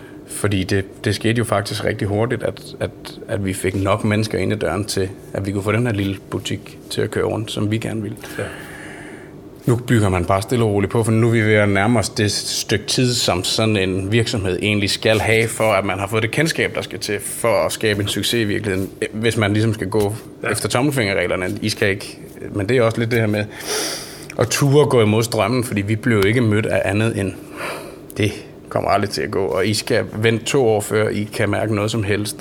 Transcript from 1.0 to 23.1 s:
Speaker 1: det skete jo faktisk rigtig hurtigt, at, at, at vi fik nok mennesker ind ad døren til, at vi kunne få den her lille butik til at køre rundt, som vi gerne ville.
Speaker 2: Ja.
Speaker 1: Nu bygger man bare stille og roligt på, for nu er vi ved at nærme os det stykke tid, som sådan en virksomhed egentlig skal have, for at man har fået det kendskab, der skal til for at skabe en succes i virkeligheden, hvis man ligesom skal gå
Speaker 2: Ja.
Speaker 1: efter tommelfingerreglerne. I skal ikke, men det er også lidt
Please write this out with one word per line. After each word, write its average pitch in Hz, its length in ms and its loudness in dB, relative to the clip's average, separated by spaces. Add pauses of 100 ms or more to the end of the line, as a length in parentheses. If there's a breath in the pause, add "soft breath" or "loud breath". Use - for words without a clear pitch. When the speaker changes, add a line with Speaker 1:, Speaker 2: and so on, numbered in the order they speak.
Speaker 1:
det 104 100 2
skete 113 240 2
jo 113 60 2
faktisk 104 400 0
rigtig 104 240 0
hurtigt, 110 340 0
at, 95 200 -4 (180)
at, 95 100 -4 (380)
at 101 160 -2
vi 95 80 0
fik 98 220 -2
nok 98 300 2
mennesker 107 340 2
ind 98 140 0
ad 107 60 0
døren 90 260 -2
til, 95 240 -2 (240)
at 98 140 -4
vi 101 60 -2
kunne 98 100 -2
få 104 100 0
den 117 140 2
her 120 80 0
lille 98 220 0 (140)
butik - 480 -6 (120)
til - 100 -2
at 107 100 0
køre 92 140 0
rundt, 104 260 -2
som 107 200 -2
vi 110 80 0
gerne 107 240 -4
ville. 110 140 -8 (220)
Speaker 2:
Ja. 104 40 -6 (1200 loud breath)
Speaker 1:
Nu 123 100 6
bygger 113 320 4
man 92 160 2
bare 95 180 2
stille 117 220 0
og 107 60 2
roligt 101 220 0
på, 117 100 2
for 113 100 2
nu 110 160 4
er 113 40 4
vi 117 80 4
ved 107 140 4
at 104 140 6
nærme 101 300 4
os - 100 0
det 104 240 0
stykke - 540 -2
tid, 123 280 2
som 92 300 0
sådan 110 320 2
en 95 360 0
virksomhed 101 500 2
egentlig 101 280 2
skal 110 300 2
have, 113 280 2
for 110 240 2
at 95 120 2
man 95 140 -2
har 101 80 -2
fået 110 160 0
det 110 80 -2
kendskab, 143 440 0
der - 80 -2
skal - 160 -10
til 101 220 -4
for 95 460 0
at - 60 -4
skabe 104 300 0
en 98 60 -2
succes 117 320 0
i 113 40 2
virkeligheden, 98 460 -2 (220)
hvis 110 240 0
man 104 160 2
ligesom 107 220 2
skal 95 140 -4
gå 104 260 0 (280)
Speaker 2:
Ja. 113 80 -2
Speaker 1:
efter 104 180 -2
tommelfingerreglerne. 98 920 2
I 110 60 0
skal 107 200 2
ikke, 101 300 -4 (340)
men 101 160 -2
det 127 80 4
er 123 60 6
også 113 160 2
lidt 117 120 0